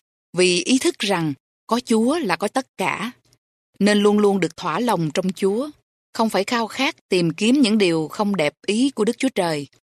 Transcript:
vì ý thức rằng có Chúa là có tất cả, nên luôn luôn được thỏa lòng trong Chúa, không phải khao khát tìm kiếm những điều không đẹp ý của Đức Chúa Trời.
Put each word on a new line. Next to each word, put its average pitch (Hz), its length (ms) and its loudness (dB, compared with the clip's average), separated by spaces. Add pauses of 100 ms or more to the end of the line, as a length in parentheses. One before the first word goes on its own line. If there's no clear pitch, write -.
(380)
vì 180 260 2
ý 262 160 2
thức 330 200 -2
rằng 170 340 -2 (340)
có 233 180 -2
Chúa 233 340 0
là 196 160 -2
có 202 120 -6
tất - 300 -6
cả, 196 340 -4 (680)
nên 208 180 4
luôn 208 220 4
luôn 202 200 4
được 165 180 -4
thỏa 165 220 -6
lòng 190 340 -2
trong 185 180 -2
Chúa, 208 380 -2 (440)
không 226 160 0
phải 196 140 0
khao 233 240 -2
khát 277 280 -4 (140)
tìm 175 240 2
kiếm 240 280 2
những 220 160 2
điều 165 300 2
không 202 280 -4
đẹp 151 180 -2 (140)
ý 233 220 2
của 220 160 -2
Đức 233 120 0
Chúa 262 180 -2
Trời. 156 320 -2 (240)